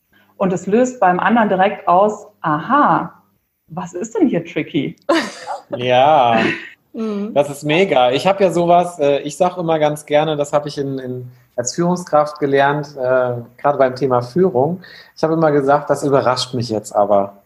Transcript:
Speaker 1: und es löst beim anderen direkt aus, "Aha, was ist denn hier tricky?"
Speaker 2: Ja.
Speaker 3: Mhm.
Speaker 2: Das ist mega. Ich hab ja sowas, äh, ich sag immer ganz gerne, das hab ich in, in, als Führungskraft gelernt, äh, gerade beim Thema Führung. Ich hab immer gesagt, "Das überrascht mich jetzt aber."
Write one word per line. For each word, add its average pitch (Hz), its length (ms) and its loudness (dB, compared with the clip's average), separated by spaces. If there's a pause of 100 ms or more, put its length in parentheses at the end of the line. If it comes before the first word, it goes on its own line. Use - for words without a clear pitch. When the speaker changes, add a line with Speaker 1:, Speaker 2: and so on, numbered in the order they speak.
(380)
Speaker 1:
und 190 140 0
es 175 140 -6
löst 247 340 0
beim 180 200 2
anderen 214 280 2
direkt 196 400 0
aus, 202 380 2 (140)
"Aha, 170 720 0 (560)
was 170 260 -12
ist 349 200 -10
denn 320 140 2
hier 170 160 -2
tricky?" 147 520 -6 (800)
Speaker 2:
Ja. 123 640 4 (540)
Speaker 3:
Mhm. 214 400 -6
Speaker 2:
Das 147 140 2
ist 143 160 -12
mega. 147 480 2
Ich 139 140 -2
hab 196 140 2
ja 185 100 4
sowas, 175 480 2
äh, 143 220 2
ich 147 160 -10
sag 180 200 -2
immer 165 220 -2
ganz 151 260 -2
gerne, 151 320 0
das 143 160 -4
hab 147 140 -2
ich 143 100 -10
in, 135 220 -6
in, 127 320 -10 (260)
als 117 180 -4
Führungskraft 175 640 0
gelernt, 143 580 0
äh, 127 380 0 (220)
gerade 143 220 0
beim 127 160 2
Thema 127 260 0
Führung. 170 640 0 (340)
Ich - 60 -8
hab 160 80 0
immer 160 220 2
gesagt, 143 380 2
"Das 139 120 -2
überrascht 127 520 0
mich 117 140 -4
jetzt 107 260 -6
aber." 101 520 0